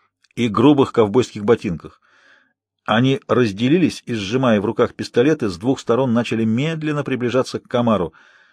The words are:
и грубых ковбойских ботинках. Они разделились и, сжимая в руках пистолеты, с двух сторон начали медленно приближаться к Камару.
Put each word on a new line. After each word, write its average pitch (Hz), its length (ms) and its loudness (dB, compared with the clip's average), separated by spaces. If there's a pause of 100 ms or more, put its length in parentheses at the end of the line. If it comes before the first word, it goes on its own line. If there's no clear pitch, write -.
(340)
и 120 140 -2
грубых 131 440 4
ковбойских 107 520 0
ботинках. 98 560 -2 (840)
Они 131 420 0
разделились 123 800 0
и, 120 80 -6
сжимая 110 460 0
в 95 40 -2
руках 113 300 0
пистолеты, 123 540 0
с 85 100 -6
двух 127 220 -2
сторон 120 340 0
начали 113 300 -2
медленно 147 600 -2
приближаться 123 540 -2
к - 100 -14
Камару. 113 440 0 (400)